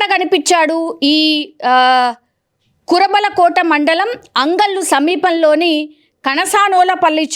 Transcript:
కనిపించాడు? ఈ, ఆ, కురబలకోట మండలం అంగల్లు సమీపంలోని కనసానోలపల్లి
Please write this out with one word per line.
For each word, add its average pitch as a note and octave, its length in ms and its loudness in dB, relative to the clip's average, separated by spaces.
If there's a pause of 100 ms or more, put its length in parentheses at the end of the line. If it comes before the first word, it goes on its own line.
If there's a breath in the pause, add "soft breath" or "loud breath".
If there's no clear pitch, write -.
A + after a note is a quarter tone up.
(120)
కనిపించాడు? E4 920 -2
ఈ, D4+ 460 0 (160)
ఆ, B3+ 480 2 (760)
కురబలకోట F#4+ 720 0
మండలం E4 480 0 (300)
అంగల్లు F#4 440 0
సమీపంలోని D#4 1080 0 (360 soft breath)
కనసానోలపల్లి F4+ 1120 0